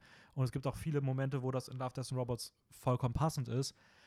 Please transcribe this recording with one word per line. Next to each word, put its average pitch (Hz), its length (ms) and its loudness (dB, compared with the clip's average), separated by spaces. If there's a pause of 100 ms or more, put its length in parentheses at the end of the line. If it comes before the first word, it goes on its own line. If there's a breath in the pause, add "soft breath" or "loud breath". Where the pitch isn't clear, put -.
(340 soft breath)
Und 135 100 2
es 120 80 0
gibt 135 140 -4
auch 127 100 0
viele 147 240 0
Momente, 135 420 0
wo 131 80 0
das 131 180 -2
in 127 100 -8
Love, 127 160 -4
Death 131 180 -6
and 127 80 0
Robots 120 340 -4 (160)
vollkommen 127 440 2
passend 147 340 0
ist. 127 260 0 (320 soft breath)